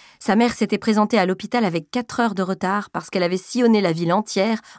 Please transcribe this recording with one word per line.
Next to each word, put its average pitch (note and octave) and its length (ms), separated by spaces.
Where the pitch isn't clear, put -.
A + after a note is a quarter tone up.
sa - 160
mère A#3 180
s'était G#3 240
présentée G#3+ 420
à F#3 60
l'hôpital G3 400
avec E3 280
quatre A#3+ 260
heures A3+ 160
de F#3+ 80
retard F#3+ 480
parce E3+ 180
qu'elle F#3 140
avait F3 140
sillonné A3+ 440
la F3+ 120
ville E3+ 200
entière G#3 480